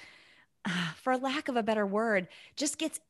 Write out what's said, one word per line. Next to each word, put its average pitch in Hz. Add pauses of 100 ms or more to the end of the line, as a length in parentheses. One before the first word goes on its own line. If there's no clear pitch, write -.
(640)
<sighs> 175
for 254
lack 269
of 247
a 226
better 214
word, 202 (260)
just -
gets 311